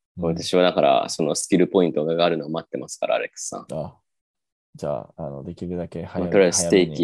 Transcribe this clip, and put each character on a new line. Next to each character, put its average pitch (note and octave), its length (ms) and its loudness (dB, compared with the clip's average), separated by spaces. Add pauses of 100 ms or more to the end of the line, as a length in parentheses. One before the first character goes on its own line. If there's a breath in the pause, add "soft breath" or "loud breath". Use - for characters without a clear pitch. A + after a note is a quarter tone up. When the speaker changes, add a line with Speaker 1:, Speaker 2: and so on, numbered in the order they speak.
(180)
Speaker 1:
う F2 40 -8
ん。 - 40 -6
Speaker 2:
私 E2+ 300 -2
は F2+ 80 6
だ F2+ 100 4
か F2 80 0
ら、 C2+ 280 4
そ - 120 -4
の D#2 140 0
ス - 120 -6
キ - 120 4
ル F2+ 80 4
ポ F#2 160 4
イ E2+ 60 4
ン D#2 40 -6
ト D2+ 100 0
が E2 100 -2
上 E2 40 -2
が E2+ 120 4
る E2+ 80 0
の C#2+ 100 -8
を - 20 -10
待 D#2+ 160 -6
っ - 40 -20
て C2+ 100 -8
ま C2 100 -12
す - 100 -12
か - 60 -4
ら、 - 100 0
ア A1+ 40 0
レ - 80 -6
ッ - 20 -10
ク - 100 -20
ス - 100 -10
さ - 100 -10
ん。 - 120 -20
Speaker 1:
あ、 D#2 240 -8 (800)
じ - 140 -10
ゃ C2+ 140 -4
あ、 - 160 -20
あ D#2 120 -8
の、 C#2 140 -12
で F2 100 -10
き F2 140 -10
る F2+ 100 -4
だ E2+ 100 -6
け E2 160 -10
早 F#2+ 220 -6
め、 - 0 -
Speaker 2:
ま F2 40 -4
あ、 - 20 -6
と G2+ 80 4
り F#2+ 60 8
あ - 20 6
え E2+ 40 2
ず - 120 0
ス E2+ 80 -2
テ F#2 120 8
ー - 20 2
キ、 - 0 -
Speaker 1:
早 D#2+ 40 -4
め D2 140 -10